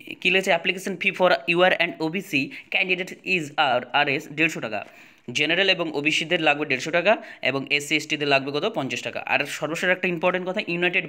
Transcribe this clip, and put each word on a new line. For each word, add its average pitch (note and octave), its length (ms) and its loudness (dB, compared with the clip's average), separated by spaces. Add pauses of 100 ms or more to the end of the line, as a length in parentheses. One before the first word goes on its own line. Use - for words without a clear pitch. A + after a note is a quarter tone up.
(200)
কি F#3 100 2
লিখেছে? F#3+ 220 2
Application F#3 440 -2
fee F3+ 220 -2
for F3+ 120 6 (260)
U - 20 4
R F3+ 140 6 (100)
and E3+ 180 0
O D#3+ 80 0
B D#3+ 80 -6 (140)
C - 20 -2 (380)
candidate F#3 420 -2 (140)
is, F3+ 180 0 (120)
আর, C3 240 2 (120)
আর C#3+ 160 4
এস C#3+ 200 -2
দেড়শো D#3+ 320 -2
টাকা, G#2+ 260 -6 (460)
জেনারেল E3+ 380 2
এবং E3+ 240 0
ওবিসিদের D#3 460 0
লাগবে D3 260 2
দেড়শো C#3 240 -2
টাকা F3 320 4 (200)
এবং C3+ 280 0
এসসি D3 260 0
এসটিদের D3 320 -2
লাগবে C3+ 240 4
কত? D3 120 -2 (100)
পঞ্চাশ C3 280 -4
টাকা। - 180 -6
আর C#3 260 0
সর্বশেষ D#3 440 -4
একটা F3+ 180 0
ইম্পর্টেন্ট F3+ 400 0
কথা, E3 120 -4
United F3 480 0